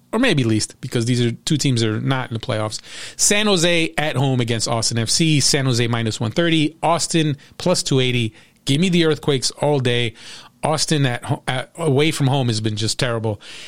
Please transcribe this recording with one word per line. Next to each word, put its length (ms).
or 60
maybe 260
least, 360
because 260
these 140
are 120
two 240
teams 240
that 100
are 100
not 300
in 40
the 60
playoffs, 400
San 300
Jose 500
at 200
home 240
against 280
Austin 300
F 120
C. 300
San 240
Jose 220
minus 340
one 100
thirty, 520
Austin 540
plus 260
two 180
eighty. 340
Give 160
me 100
the 160
Earthquakes 460
all 280
day. 340
Austin 460
at 180
ho-, 220
at, 300
away 340
from 160
home 220
has 120
been 160
just 220
terrible. 420